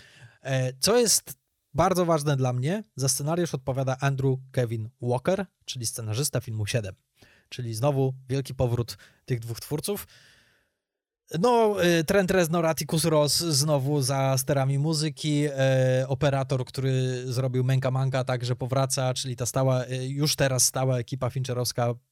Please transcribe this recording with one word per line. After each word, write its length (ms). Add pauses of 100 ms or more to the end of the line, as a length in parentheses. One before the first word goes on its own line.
(420)
E, 380
co 200
jest 340 (400)
bardzo 320
ważne 320
dla 160
mnie, 300 (120)
za 140
scenariusz 440
odpowiada 460
Andrew 400 (120)
Kevin 380 (120)
Walker, 440 (200)
czyli 200
scenarzysta 540
filmu 260
Siedem. 300 (540)
Czyli 240
znowu 400 (160)
wielki 260
powrót 420 (280)
tych 140
dwóch 200
twórców. 480 (1300)
No, 460
y, 180
Trent 280
Reznor, 340
Atticus 400
Ross 320
znowu 640
za 360
sterami 420
muzyki, 680
e, 640
operator, 580
który 580 (100)
zrobił 300
Męka 280
Manka, 320
także 320
powraca, 580
czyli 220
ta 100
stała, 380
e, 240
już 280
teraz 300
stała 340
ekipa 300
fincherowska 640 (180)